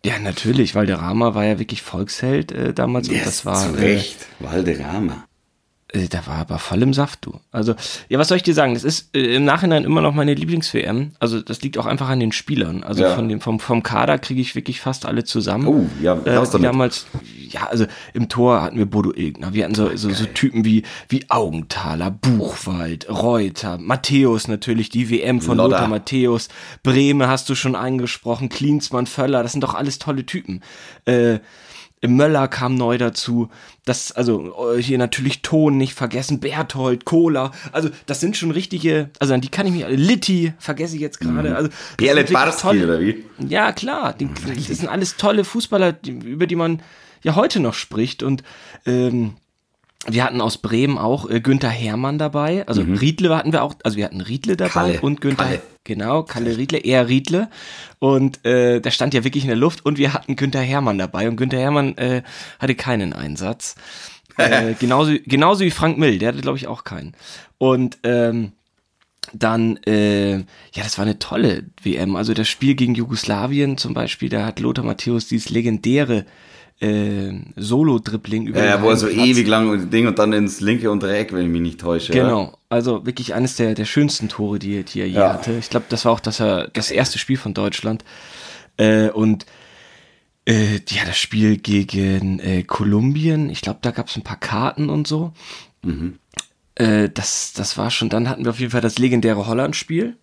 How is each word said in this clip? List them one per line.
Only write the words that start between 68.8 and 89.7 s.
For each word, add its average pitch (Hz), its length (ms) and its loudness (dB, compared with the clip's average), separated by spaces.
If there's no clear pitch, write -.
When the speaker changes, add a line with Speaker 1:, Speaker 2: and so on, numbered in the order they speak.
Speaker 1:
dann, 113 540 2
äh, 101 540 2
ja, 92 40 -6
das 107 140 -6
war 98 80 -2
eine 107 140 -2
tolle - 440 0
W 92 140 -2
M. 92 220 -2
Also 107 160 -2
das 107 160 0
Spiel 135 260 2
gegen 123 200 2
Jugoslawien 123 840 -2
zum - 160 -4
Beispiel, 120 360 -4
da 107 160 -2
hat 110 140 -6
Lothar 120 240 -2
Matthäus 113 440 -2
dieses 117 220 -4
legendäre 117 760 0
äh, 104 500 -2
Solo-Dribbling 110 920 0
über 110 120 -2
Speaker 2:
Ja, 104 60 4
Speaker 1:
den 101 60 4
Speaker 2:
ja, 101 100 4
wo 110 80 6
er 113 80 6
so 107 100 0
Speaker 1:
halben 98 100 0
Platz. 123 120 6
Speaker 2:
ewig 120 180 4
lang 110 220 4
und 98 240 -2
Ding 117 120 4
und 110 140 0
dann 107 140 4
ins 104 260 0
linke 110 320 2
untere 98 260 0
Eck, 104 140 -4
wenn 90 120 -2
ich 85 60 0
mich 85 120 0
nicht 85 180 -4
täusche, 85 340 -2
ja? - 100 4
Speaker 1:
Genau, 107 340 -2
also 120 360 0
wirklich 123 280 -6
eines 127 220 0
der, 113 180 2
der 107 120 -2
schönsten 139 420 2
Tore, 104 320 -4
die, 98 240 -4
die 98 160 -8
er 95 80 -2
je 92 80 -4
Speaker 2:
Ja. 95 180 6
Speaker 1:
hatte. 113 240 -4
Ich 110 120 -8
glaub, - 200 -2
das 113 160 -4
war 117 60 4
auch 113 80 2
das, - 200 -4
äh, 101 340 0
das - 180 -4
erste 127 280 0
Spiel 131 180 -2
von 104 160 -6
Deutschland. 104 500 -4
Äh, 110 320 6
und, 107 360 2